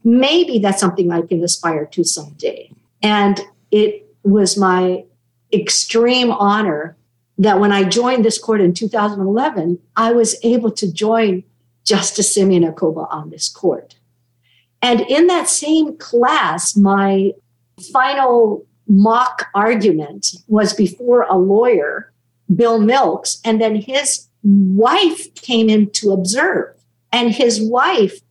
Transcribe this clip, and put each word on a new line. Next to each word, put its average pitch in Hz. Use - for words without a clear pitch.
Maybe 262
that's 196
something 180
I 170
can 170
aspire 160
to 170
someday." -
And 202
it -
was 202
my 185
extreme 233
honor 202
that 190
when 202
I 196
joined 240
this 220
court 214
in 175
two 214
thousand 208
eleven, 196
I 226
was 240
able 233
to 185
join 214
Justice -
Simeon 190
Akoba 160
on 156
this 160
court. -
And 240
in 311
that 349
same 311
class, 240
my 196
final 262
mock 226
argument 202
was 208
before 240
a 190
lawyer, 190
Bill 233
Milks, 214
and 220
then 214
his 262
wife 214
came 226
in 214
to 202
observe. 190
And 240
his 220
wife 247